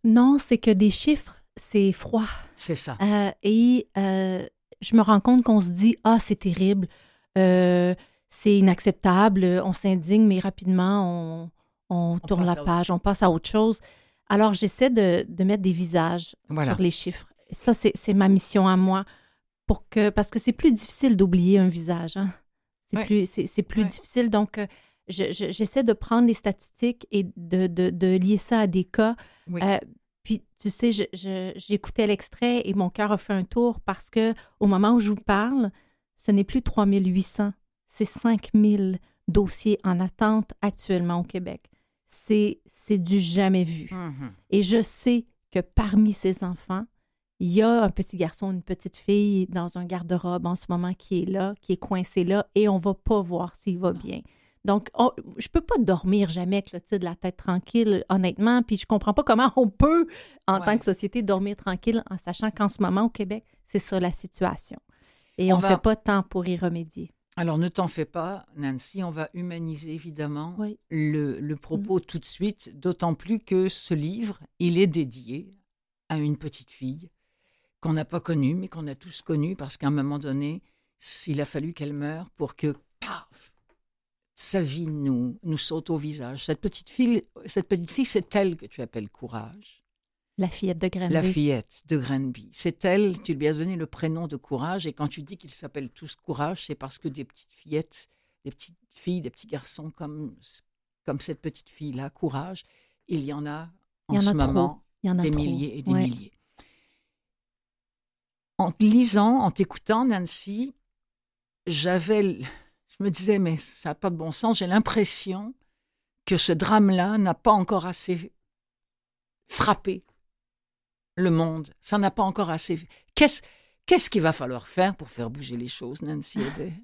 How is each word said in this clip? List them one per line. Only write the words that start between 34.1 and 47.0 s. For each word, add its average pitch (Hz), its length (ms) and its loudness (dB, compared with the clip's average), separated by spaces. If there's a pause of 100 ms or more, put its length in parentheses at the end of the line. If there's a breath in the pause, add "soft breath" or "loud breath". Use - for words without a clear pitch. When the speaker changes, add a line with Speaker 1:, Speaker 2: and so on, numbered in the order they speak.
Speaker 1:
au 208 80 4
moment 202 260 4
où 247 60 6
je 208 100 2
vous 208 60 0
parle, 214 560 0 (440 soft breath)
ce - 160 -2
n'est 202 120 4
plus 247 180 -2
trois - 240 0
mille 196 260 2
huit 185 120 0
cents, 202 300 -2 (340)
c'est - 180 -4
cinq - 480 0
mille 202 460 4 (280)
dossiers 202 560 2
en 180 160 0
attente 214 520 0 (100)
actuellement 175 580 -2
au 175 40 -4
Québec. - 420 -10 (420)
C'est, 208 580 0
c'est - 340 -2
du 185 200 2
jamais 185 440 2
vu. 160 280 -6
Speaker 2:
Mhm. 143 420 -12 (160)
Speaker 1:
Et 202 120 4
je 214 200 2
sais 240 440 0 (240)
que 277 100 -2
parmi 214 520 2
ces 190 320 -2
enfants, 185 420 -8 (540)